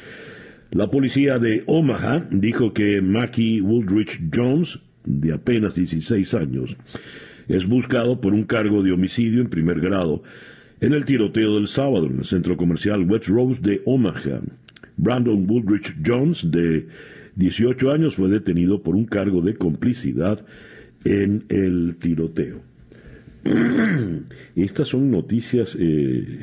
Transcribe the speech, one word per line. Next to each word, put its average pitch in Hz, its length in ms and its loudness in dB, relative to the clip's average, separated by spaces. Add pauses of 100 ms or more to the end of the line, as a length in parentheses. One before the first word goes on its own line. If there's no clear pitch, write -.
(720)
La 101 200 0
policía 135 480 2
de 113 260 2
Omaha 143 640 0
dijo 110 440 0
que 104 280 2
Mackie 113 600 0
Woodridge 104 600 0 (120)
Jones, 131 460 0 (260)
de 76 280 0
apenas 107 420 0
dieciséis 90 580 -2
años, 65 440 -4 (720)
es 90 200 0
buscado 123 540 0
por 98 120 2
un 107 100 2
cargo 104 400 0
de 92 80 4
homicidio 113 500 2
en 117 80 0
primer 82 300 0
grado 87 420 0 (600)
en 123 120 2
el 147 120 0
tiroteo 110 500 2
del 104 120 0
sábado 135 380 0
en 65 140 -2
el 67 60 -6
centro 87 320 0
comercial 87 520 0
West 110 200 0
Rose 123 320 2
de 98 240 0
Omaha. 101 560 0 (560)
Brandon 113 520 2
Woodridge 104 460 0 (100)
Jones, 123 460 0
de 82 360 0 (480)
dieciocho 123 560 2
años, 156 240 0
fue 95 140 0
detenido 92 520 2
por 82 140 -2
un 113 100 2
cargo 95 360 0
de 101 120 0
complicidad 87 920 -2 (600)
en 101 440 0
el 90 500 0
tiroteo. 82 640 -4 (840)
<clears throat> 170 1120 -2
Estas 98 320 0
son 131 240 2
noticias, 113 680 0
eh, 73 640 0